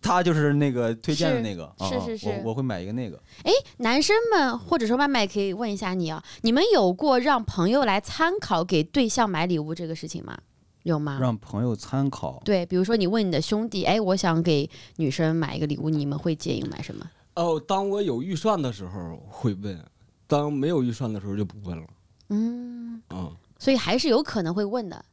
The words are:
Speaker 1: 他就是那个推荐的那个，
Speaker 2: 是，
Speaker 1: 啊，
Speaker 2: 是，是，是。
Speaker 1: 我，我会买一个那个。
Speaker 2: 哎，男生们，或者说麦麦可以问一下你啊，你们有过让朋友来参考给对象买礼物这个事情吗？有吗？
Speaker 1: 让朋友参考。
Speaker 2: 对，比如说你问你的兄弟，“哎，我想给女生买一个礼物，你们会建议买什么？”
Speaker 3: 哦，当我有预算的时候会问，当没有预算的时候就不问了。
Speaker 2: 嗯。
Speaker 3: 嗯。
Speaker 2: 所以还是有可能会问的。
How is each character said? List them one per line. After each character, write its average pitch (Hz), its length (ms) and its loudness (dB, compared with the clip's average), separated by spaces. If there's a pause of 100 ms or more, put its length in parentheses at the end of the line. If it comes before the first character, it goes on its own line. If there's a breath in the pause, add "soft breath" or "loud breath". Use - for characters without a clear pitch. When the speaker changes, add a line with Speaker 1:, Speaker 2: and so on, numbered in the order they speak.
Speaker 1:
他 180 220 2
就 175 100 4
是 147 220 4
那 143 180 2
个 117 240 0
推 151 180 -2
荐 143 200 2
的 120 80 0
那 104 120 -4
个， 80 160 -10 (100)
Speaker 2:
是， - 160 -2
Speaker 1:
啊， - 40 -2
Speaker 2:
是， - 160 -6
是， - 20 -10
是。 104 100 -6
Speaker 1:
我， 101 220 -4
我 110 40 -2
会 131 80 -4
买 110 180 -4
一 90 60 -8
个 104 60 -8
那 117 180 -6
个。 - 100 -16 (220 loud breath)
Speaker 2:
哎， 359 100 2 (260 loud breath)
男 247 220 2
生 403 160 4 (160)
们， 262 260 2
或 311 200 0
者 226 80 0
说 240 100 2
麦 285 100 2
麦 247 200 2
可 202 120 -4
以 196 140 0
问 220 180 -4
一 202 60 -4
下 185 160 -4
你 175 180 -2
啊， 160 120 -8 (180 loud breath)
你 226 100 2
们 269 120 4 (100)
有 208 180 6
过 254 280 2
让 247 260 2
朋 180 240 0
友 269 160 4
来 202 160 2
参 320 400 0
考 175 240 0
给 175 180 2
对 240 240 2
象 220 220 2
买 170 160 0
礼 180 140 0
物 151 160 -4
这 175 120 -8
个 160 80 -6
事 160 140 -10
情 - 160 -10
吗？ - 100 -12 (500)
有 160 140 2
吗？ 147 220 -2
Speaker 1:
让 123 160 2
朋 104 260 -4
友 120 140 2
参 135 320 0
考。 69 360 -6
Speaker 2:
对， 190 200 2
比 180 120 -2
如 180 80 4
说 226 120 2
你 196 100 2
问 214 200 2
你 185 40 0
的 156 120 2
兄 214 260 -2
弟 196 200 -4
，“哎， 202 120 4
我 190 160 2
想 165 260 2
给 156 260 2 (280 loud breath)
女 156 140 0
生 160 260 2
买 143 180 -2
一 160 60 -4
个 151 60 0
礼 147 100 -2
物， 156 140 -2
你 147 160 0
们 143 120 -4
会 165 160 0
建 151 220 -4
议 123 140 -4
买 - 100 -10
什 - 140 -10
么？” - 100 -14 (320 soft breath)
Speaker 3:
哦， 170 300 0
当 196 220 0
我 202 120 0
有 135 220 0
预 185 120 -4
算 196 260 2
的 127 120 -2
时 95 140 -10
候 90 320 -10 (100)
会 107 260 -2
问， 95 240 -8 (480)
当 147 240 2
没 143 180 0
有 165 140 2
预 123 80 0
算 113 220 -4
的 101 80 -6
时 98 60 -12
候 101 100 -4
就 104 80 0
不 90 200 -8
问 87 120 -8
了。 80 80 -12 (460)
Speaker 2:
嗯。 233 800 -4
Speaker 3:
嗯。 175 200 -8 (260)
Speaker 2:
所 - 160 2
以 262 60 4
还 208 180 0
是 277 120 0
有 254 140 4
可 214 200 -4
能 165 100 -2
会 202 100 -2
问 214 280 -4
的。 - 120 -14 (100)